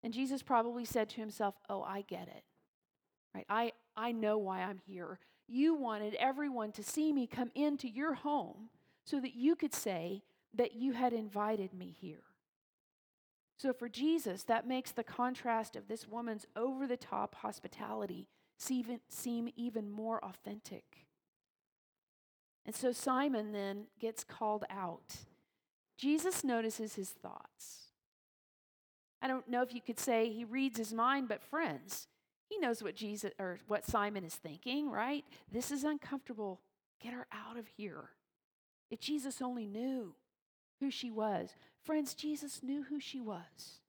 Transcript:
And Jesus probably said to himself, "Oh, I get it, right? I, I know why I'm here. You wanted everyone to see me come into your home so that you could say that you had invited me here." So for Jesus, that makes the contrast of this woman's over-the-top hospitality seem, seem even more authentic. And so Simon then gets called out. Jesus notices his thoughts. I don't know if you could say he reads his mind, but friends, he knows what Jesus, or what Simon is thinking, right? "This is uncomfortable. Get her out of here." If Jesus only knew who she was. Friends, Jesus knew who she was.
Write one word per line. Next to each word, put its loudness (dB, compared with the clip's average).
And -6
Jesus -2
probably 4
said 2
to -6
himself, 0
"Oh, 0
I -4
get -8
it, -16
right? -8
I, 4
I -2
know 4
why 0
I'm -4
here. -10
You 6
wanted 0
everyone 2
to -8
see 4
me 4
come -2
into 2
your 0
home -2
so 2
that -2
you 6
could 0
say -2
that 4
you 0
had 4
invited 2
me -8
here." -12
So 2
for -4
Jesus, 2
that 4
makes 0
the -2
contrast 0
of -10
this -6
woman's -4
over-the-top 0
hospitality -6
seem, -2
seem -2
even -2
more -2
authentic. -12
And -6
so 2
Simon 2
then -2
gets -2
called 0
out. -6
Jesus 4
notices 2
his -4
thoughts. -14
I -2
don't 0
know 2
if 0
you -8
could -6
say 4
he -6
reads 0
his -2
mind, 4
but -2
friends, -2
he -4
knows 2
what -4
Jesus, -4
or -4
what 2
Simon 2
is -8
thinking, -2
right? 0
"This -2
is 0
uncomfortable. -2
Get -10
her -10
out -10
of -10
here." -10
If -6
Jesus -2
only -2
knew -2
who 4
she -4
was. 2
Friends, 2
Jesus -4
knew 0
who -6
she -8
was. -8